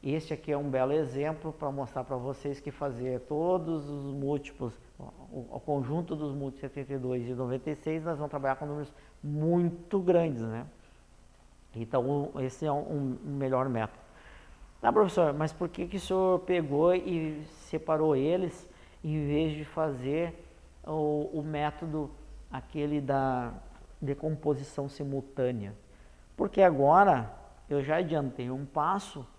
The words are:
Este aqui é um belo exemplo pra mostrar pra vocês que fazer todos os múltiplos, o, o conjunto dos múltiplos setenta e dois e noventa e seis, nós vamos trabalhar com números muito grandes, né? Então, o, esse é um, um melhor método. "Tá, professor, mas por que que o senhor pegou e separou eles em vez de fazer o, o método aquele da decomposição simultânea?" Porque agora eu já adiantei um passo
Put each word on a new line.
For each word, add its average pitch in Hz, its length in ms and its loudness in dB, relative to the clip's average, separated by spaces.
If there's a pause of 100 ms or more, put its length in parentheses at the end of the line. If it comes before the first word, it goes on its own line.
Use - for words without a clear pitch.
Este 156 320 -2
aqui - 160 -6
é 143 60 2
um 147 120 -2
belo 131 220 2
exemplo 151 600 -2
pra 147 200 -6
mostrar 135 320 -6
pra 131 120 -6
vocês 139 440 -6
que - 100 -10
fazer 127 520 -4
todos 160 680 -2
os 139 240 -6
múltiplos, 139 580 -4 (280)
o, - 500 -12
o 117 100 -8
conjunto 147 560 -2
dos 147 160 -4
múltiplos 135 300 -6
setenta 139 320 -8
e 135 60 -4
dois 127 280 -2
e 127 60 -4
noventa 127 380 -4
e 147 40 -4
seis, 156 280 -4
nós 165 120 -2
vamos 143 140 -4
trabalhar 139 260 0
com 151 120 -8
números 147 260 -6 (300)
muito 170 760 2
grandes, 170 440 4
né? 113 240 -6 (1080)
Então, 131 600 0
o, 143 40 -6
esse 131 280 -2
é 147 40 2
um, 143 540 -2
um 147 60 -6
melhor 135 360 0
método. 113 320 -2 (800)
"Tá, - 140 6
professor, 175 400 6
mas 156 180 0
por 180 160 -4
que 175 200 -6
que 202 100 -6
o - 20 -2
senhor 185 420 4
pegou 170 520 4
e 160 500 -2 (180)
separou 156 540 2
eles 165 540 0 (340)
em 151 220 0
vez 151 300 2
de 151 100 -8
fazer 156 720 -2 (460)
o, 151 480 0
o 156 80 -2
método 151 680 -4 (400)
aquele 147 500 -2
da 131 500 2 (480)
decomposição 143 880 -2
simultânea?" 131 840 -2 (640)
Porque - 240 4
agora 151 720 8 (340)
eu 143 160 0
já 151 120 0
adiantei 143 560 0
um 135 160 -6
passo 160 580 -2 (140)